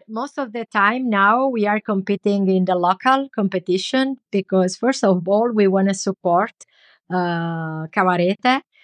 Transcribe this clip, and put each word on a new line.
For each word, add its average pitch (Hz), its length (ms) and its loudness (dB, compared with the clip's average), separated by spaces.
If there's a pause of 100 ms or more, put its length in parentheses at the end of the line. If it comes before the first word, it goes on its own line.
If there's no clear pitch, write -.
most 233 300 -8
of 247 160 -8
the 233 120 -8
time 226 440 0
now 214 380 4
we 220 200 0
are 208 140 0
competing 202 680 -2
in 185 180 2
the 180 100 0
local 254 600 0
competition 196 840 -2 (140)
because, 190 460 0
first 262 260 -2
of 180 240 2
all, 220 240 2
we 208 160 2
wanna 190 260 2
support, 190 600 -2 (580)
uh, 165 800 -4
Cabarete. 190 680 0 (220)